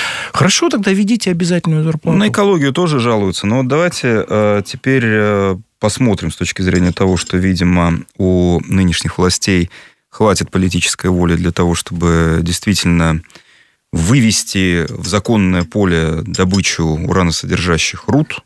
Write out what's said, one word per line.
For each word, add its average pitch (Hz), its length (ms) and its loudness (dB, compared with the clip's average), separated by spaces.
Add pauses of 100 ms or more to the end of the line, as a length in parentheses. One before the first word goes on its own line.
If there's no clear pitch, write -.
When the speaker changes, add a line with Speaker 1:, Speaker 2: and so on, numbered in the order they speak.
(340)
Speaker 1:
Хорошо, - 340 2
тогда 214 240 0
введите 202 400 0
обязательную 170 540 0
зарплату. 160 320 0
Speaker 2:
На 208 100 2
экологию 185 460 2
тоже 156 260 0
жалуются, 104 480 0
но 117 120 2
вот 127 100 0
давайте, 139 580 0
э, 104 380 2
теперь, 131 400 -2
э, 104 500 2 (240)
посмотрим 104 500 0
с - 60 -8
точки - 260 -6
зрения 87 300 2
того, 95 240 0
что, - 220 -4
видимо, 90 640 0 (180)
у 90 500 2
нынешних 90 500 0
властей 92 520 0 (400)
хватит 98 400 0
политической 90 580 -2
воли 87 280 2
для 87 160 0
того, 85 240 0
чтобы 82 640 0
действительно 85 800 0 (680)
вывести 92 1000 0
в - 180 -10
законное 92 560 0
поле 82 580 0
добычу 92 640 -2
ураносодержащих 82 1200 -2
руд 147 380 0